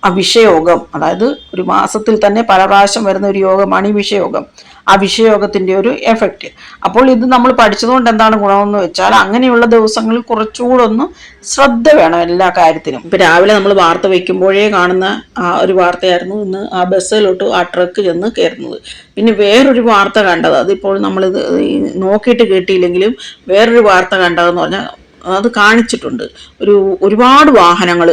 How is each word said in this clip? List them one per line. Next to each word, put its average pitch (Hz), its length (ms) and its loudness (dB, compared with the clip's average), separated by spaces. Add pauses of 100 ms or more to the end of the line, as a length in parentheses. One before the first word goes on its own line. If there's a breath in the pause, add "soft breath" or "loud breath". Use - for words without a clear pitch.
ആ 202 40 2 (100)
വിഷയോഗം, 175 600 2 (140)
അതായത് 170 300 -2 (280)
ഒരു 180 180 -6
മാസത്തിൽ 214 440 -2 (100)
തന്നെ 208 240 0
പല 190 160 4
പ്രാവശ്യം 202 380 2
വരുന്ന 196 240 -2
ഒരു 196 120 -2
യോഗമാണ് 190 480 0
ഈ 208 40 0
വിഷയോഗം. 202 520 -4 (460 loud breath)
ആ 190 120 4
വിഷയോഗത്തിന്റെ 202 800 0
ഒരു 220 120 0 (200)
എഫക്റ്റ്. 220 360 -4 (380 loud breath)
അപ്പോൾ 240 280 2
ഇത് 233 200 0
നമ്മൾ 247 180 2
പഠിച്ചതുകൊണ്ട് 233 580 2
എന്താണ് 220 340 2
ഗുണമെന്ന് 202 400 0
വെച്ചാൽ, 185 300 -2 (100)
അങ്ങനെയുള്ള 240 420 2
ദിവസങ്ങളിൽ 226 640 0
കുറച്ചുകൂടെ 247 540 0
ഒന്ന് 226 220 0 (460 loud breath)
ശ്രദ്ധ 247 380 0 (100)
വേണം 170 280 2
എല്ലാ 180 200 0 (100)
കാര്യത്തിനും. 160 460 0
ഇപ്പൊ - 140 -6
രാവിലെ 180 360 4
നമ്മൾ 202 200 2
വാർത്ത 180 340 0
വെക്കുമ്പോഴേ 190 720 0
കാണുന്ന 185 440 -2 (160)
ആ 175 260 -4
ഒരു 185 100 -2
വാർത്തയായിരുന്നു 180 720 -2
ഇന്ന് 190 300 -8
ആ 180 80 0
ബസ്സിലോട്ട് 190 600 -2
ആ 190 180 -2 (120)
ട്രക്ക് 180 280 -2
ചെന്ന് 185 360 -2
കയറുന്നത്. - 420 -6 (360 loud breath)
പിന്നെ 220 180 0
വേറൊരു 233 480 2
വാർത്ത 214 380 0 (100)
കണ്ടത്, 165 340 0
അതിപ്പോൾ 196 360 -2
നമ്മളിത് 190 600 -2
ഈ 196 140 -2 (320)
നോക്കിയിട്ട് 220 380 0 (120)
കിട്ടിയില്ലെങ്കിലും 185 580 0 (340 loud breath)
വേറൊരു 220 420 2
വാർത്ത 185 260 0
കണ്ടതെന്ന് 175 460 0
പറഞ്ഞാൽ 170 260 -6 (500)
അത് 220 140 -2
കാണിച്ചിട്ടുണ്ട്. 208 720 0 (360 loud breath)
ഒരു, 196 400 2
ഒരുപാട് 254 500 4
വാഹനങ്ങൾ 175 600 2